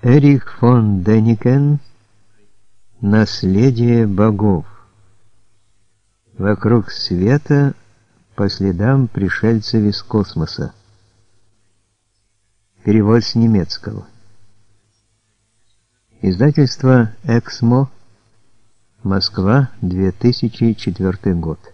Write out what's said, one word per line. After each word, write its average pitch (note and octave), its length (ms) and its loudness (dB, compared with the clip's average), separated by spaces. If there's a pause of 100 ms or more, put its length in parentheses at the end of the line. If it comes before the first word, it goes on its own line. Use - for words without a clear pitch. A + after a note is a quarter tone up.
(100)
Эрих C#3 480 4
фон A2+ 440 2
Деникен. A#2 760 2 (1200)
Наследие A2+ 1040 2
богов. G2+ 580 0 (1700)
Вокруг G#2+ 520 0
света C#3 840 0 (600)
по G2 140 -2
следам G#2 600 0
пришельцев A2 760 -2
из G#2 200 -2
космоса. - 720 -6 (2000)
Перевод G#2+ 380 2
с - 120 -8
немецкого. A2 720 -2 (2250)
Издательство B2+ 880 2 (120)
"Эксмо", A#2+ 680 0 (1120)
Москва, G2 680 -2 (140)
две F#2 300 -2
тысячи A#2 600 -2
четвёртый F#2+ 640 -4
год. D#2+ 260 -6 (140)